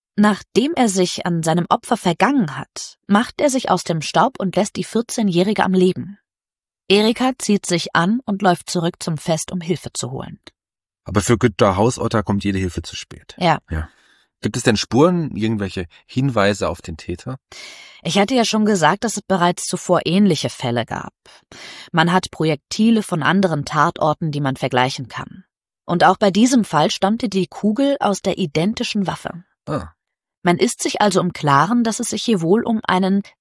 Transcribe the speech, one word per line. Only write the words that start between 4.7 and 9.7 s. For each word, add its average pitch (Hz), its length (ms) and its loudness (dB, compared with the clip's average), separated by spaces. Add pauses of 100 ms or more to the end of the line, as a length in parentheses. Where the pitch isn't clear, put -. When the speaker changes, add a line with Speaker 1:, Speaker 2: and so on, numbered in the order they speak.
Speaker 1:
die 180 80 -4
vierzehnjährige 202 800 0
am 190 80 0
Leben. 185 460 2 (680)
Erika 226 520 4
zieht - 260 0
sich - 320 -2
an 196 300 2
und 196 160 -4
läuft 180 260 2
zurück 170 320 -2
zum 165 160 -4
Fest, - 360 -4
um 180 100 -6
Hilfe 160 320 -6